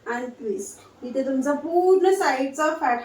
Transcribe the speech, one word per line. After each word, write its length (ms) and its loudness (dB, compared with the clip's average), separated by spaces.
आणि 200 -6
ट्विस्ट. 800 -10
इथे 200 -4
तुमचा 280 0
पूर्ण 600 4
साईडचा 640 0
फॅट 260 2